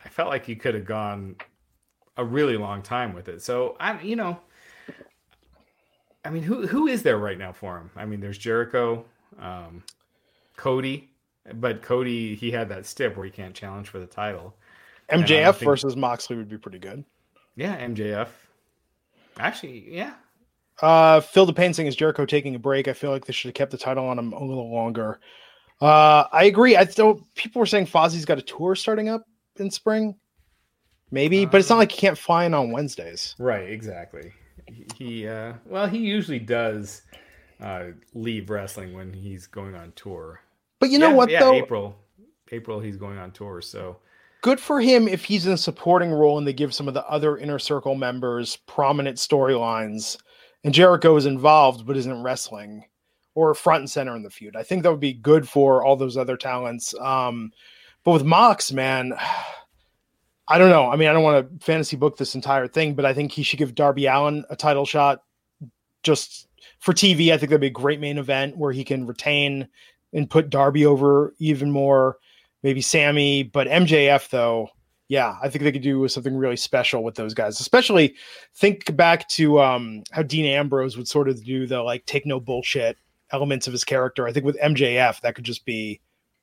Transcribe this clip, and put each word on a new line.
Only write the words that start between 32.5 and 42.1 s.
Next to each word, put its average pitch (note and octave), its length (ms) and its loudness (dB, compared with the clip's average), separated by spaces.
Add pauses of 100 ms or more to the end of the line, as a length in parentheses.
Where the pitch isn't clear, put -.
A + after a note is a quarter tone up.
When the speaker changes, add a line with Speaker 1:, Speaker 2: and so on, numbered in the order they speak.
Speaker 2:
on C3 180 0
Wednesdays. B2+ 680 -10
Speaker 1:
Right, G#2+ 300 -4
exactly. F#2 640 -16 (340)
He, A2+ 180 -20 (120)
he, A#2 300 -12
uh, A2 260 -12 (120)
well, G3 220 -6
he G3+ 120 -6
usually G3+ 380 -4
does, A2 640 -6 (600)
uh, F#2+ 240 -12 (280)
leave A2 360 -10
wrestling G2 440 -10
when F#2 200 -16
he's F#2+ 340 -16
going G2 260 -16
on E2+ 220 -20
tour. E2+ 460 -16 (380)
Speaker 2:
But C4+ 100 2
you C#4 100 4
know D#4+ 100 8
Speaker 1:
Yeah, D4 60 6
Speaker 2:
what, B3 140 8
Speaker 1:
yeah, A#3 100 2
Speaker 2:
though? C4 140 8
Speaker 1:
April. G#2+ 420 -2 (560)